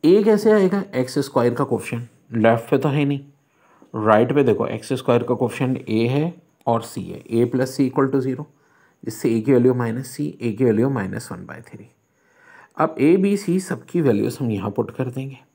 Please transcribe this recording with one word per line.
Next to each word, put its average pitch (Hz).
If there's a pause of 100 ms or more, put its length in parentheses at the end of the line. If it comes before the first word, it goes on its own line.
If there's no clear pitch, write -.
a 190
कैसे 214
आएगा, 196 (120)
एक्स 127
स्क्वायर 120
का 135
कोएफिशिएंट 120 (260)
लेफ्ट 113
पे 143
तो 143
है 143
नहीं, 143 (840)
राइट 110
पे 143
देखो 113
एक्स -
स्क्वायर 120
का 123
कोएफिशिएंट 127
a 117
है 151 (340)
और 113
c -
है, 90
a 117
plus 131
c 143
equal 135
to 139
zero, 131 (600)
जिससे -
a 113
की 139
वैल्यू 123
माइनस 123
c, 147
a 120
की 127
वैल्यू 117
माइनस 104
वन 82
बाई 76
थ्री। - (920)
अब 160
a, 151
b, 196
c 180
सबकी 165
वैल्यूज 113
हम 117
यहाँ 101
पुट 113
कर 127
देंगे 131 (180)